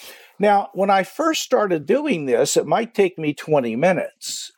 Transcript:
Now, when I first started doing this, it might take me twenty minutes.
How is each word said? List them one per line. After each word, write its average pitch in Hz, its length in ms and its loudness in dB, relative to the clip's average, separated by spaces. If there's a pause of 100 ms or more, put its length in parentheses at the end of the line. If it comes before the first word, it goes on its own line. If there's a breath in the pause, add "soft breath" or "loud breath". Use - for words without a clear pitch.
(380 loud breath)
Now, 202 360 2
when 196 160 0
I 196 120 4
first 320 400 -2
started 185 440 -2
doing 220 400 0
this, 131 320 2
it 147 80 2
might 202 280 -2
take 196 240 0
me 151 140 -2
twenty 135 420 0
minutes. - 840 -4